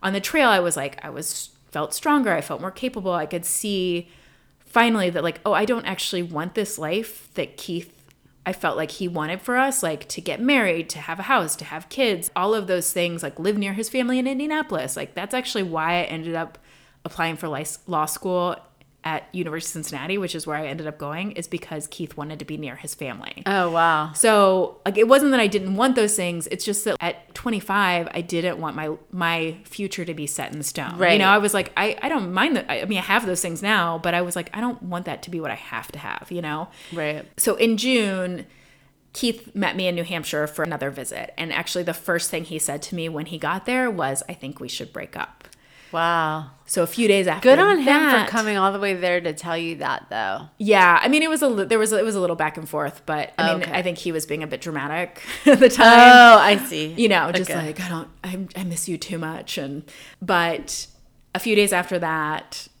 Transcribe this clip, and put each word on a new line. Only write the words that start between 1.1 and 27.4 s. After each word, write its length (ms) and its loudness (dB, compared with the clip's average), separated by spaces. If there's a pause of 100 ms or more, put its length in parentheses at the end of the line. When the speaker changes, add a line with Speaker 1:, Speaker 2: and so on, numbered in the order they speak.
Speaker 1:
was, 400 -10 (220)
felt 200 -6
stronger. 400 0
I 80 0
felt 200 -8
more 100 -8
capable. 420 -6
I 140 -2
could 180 -8
see 640 -4 (560)
finally 460 2
that, 140 -4
like, 200 -4
"Oh, 80 0
I 120 2
don't 220 -2
actually 360 -6
want 320 -8
this 240 -4
life 560 -6
that 220 -6
Keith, 360 -10 (520)
I 80 -6
felt 240 -4
like 160 -6
he 160 -6
wanted 340 -6
for 140 -4
us, 260 0
like, 260 -4
to 120 -10
get 200 -8
married, 500 0
to 100 -10
have 180 -8
a 60 -8
house, 320 0
to 80 -14
have 240 -14
kids, 480 -2
all 180 0
of 140 -4
those 240 -2
things, 300 -4
like, 180 -10
live 180 -2
near 140 -4
his 160 -6
family 300 -2
in 80 0
Indianapolis." 680 -4
Like, 180 -10
that's 200 -8
actually 300 -4
why 360 -2
I 40 -2
ended 300 -8
up 240 -8 (460)
applying 320 -6
for 120 -8
lic-, 200 -8 (180)
law 200 -2
school 500 -4 (480)
at 280 -8
University 360 -8 (100)
of 60 -10
Cincinnati, 340 -8
which 160 -6
is 140 -10
where 80 -6
I 100 -6
ended 220 -8
up 100 -12
going, 340 -8
is 140 -10
because 400 -10
Keith 300 -12
wanted 240 -10
to 40 -12
be 120 -12
near 180 -10
his 220 -14
family. 500 -12
Speaker 2:
Oh, 240 0
wow. 440 2
Speaker 1:
So, 680 4
like, 140 -2
it 80 6
wasn't 240 6
that 80 4
I 80 4
didn't 300 -2
want 180 2
those 220 2
things. 320 -4
It's 160 -8
just 220 -4
that 140 -2
at 320 -8
twenty-five, 800 -2